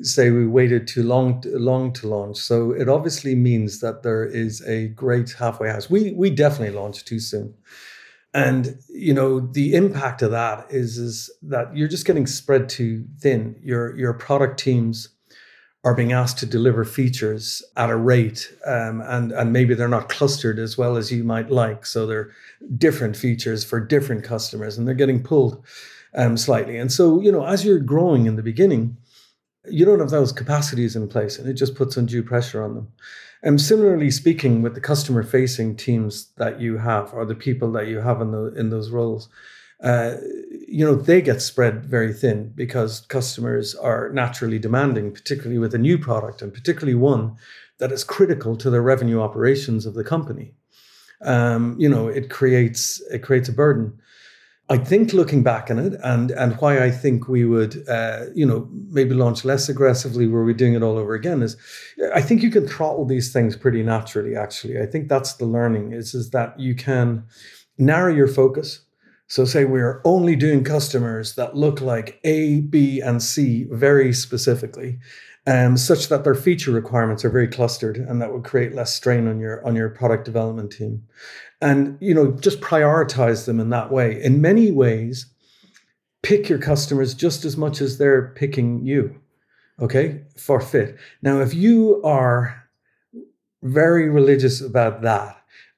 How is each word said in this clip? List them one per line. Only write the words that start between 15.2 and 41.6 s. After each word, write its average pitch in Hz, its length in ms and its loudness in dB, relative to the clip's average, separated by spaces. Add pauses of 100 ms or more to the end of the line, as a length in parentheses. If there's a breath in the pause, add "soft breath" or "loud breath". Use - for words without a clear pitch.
are 123 100 4
being 120 180 0
asked 123 260 0
to 123 80 -8
deliver 113 380 2
features 110 800 -4 (140)
at 117 120 0
a 117 80 0
rate, 117 560 2 (140)
um, 113 400 -4
and, 120 260 -4
and 117 200 0
maybe 123 220 4
they're 120 140 -2
not 117 200 -2
clustered 127 500 -2
as 113 180 -8
well 123 200 0
as 113 140 -4
you 117 140 -2
might 113 260 -4
like. 113 360 0
So 113 200 -4
they're 107 240 -6 (460 loud breath)
different 123 400 0
features 113 480 -4
for 117 160 -4
different 131 440 0
customers, 107 520 -8
and 117 100 -4
they're 131 80 -2
getting 127 280 2
pulled, 131 420 0 (500 loud breath)
um, 117 220 2
slightly. 117 400 -2
And 127 160 -4
so, 170 280 4
you 202 120 4
know, 147 140 0
as 180 180 -2
you're 202 140 4
growing 143 480 2
in 110 100 0
the 110 60 -6
beginning, 117 540 2 (720 soft breath)
you 165 160 4
don't 202 140 6
have 143 100 -2
those 147 220 2
capacities 120 640 -2
in 107 120 -4
place, 107 300 -4
and 131 100 -10
it 131 60 -4
just 131 220 -2
puts 131 200 -4
undue 117 280 -2
pressure 120 380 -4
on 107 120 -8
them. 110 140 -12 (520 loud breath)
And 147 200 4
similarly 185 500 4
speaking, 127 520 2
with 117 120 -2
the - 60 -14
customer-facing 123 960 0
teams 113 640 -4
that 113 220 -4
you 113 180 -4
have, 110 360 -2
or 117 100 -6
the 110 120 -6
people 123 360 -2
that 110 140 -4
you 110 140 -6
have 117 200 0
in 110 120 -4
the, 110 220 -6
in 110 160 -4
those 110 200 -6
roles, 117 380 -4 (520 loud breath)
uh, 120 360 0 (500)
you 151 180 -2
know, 147 120 4
they 170 260 6
get 131 180 2
spread 117 440 0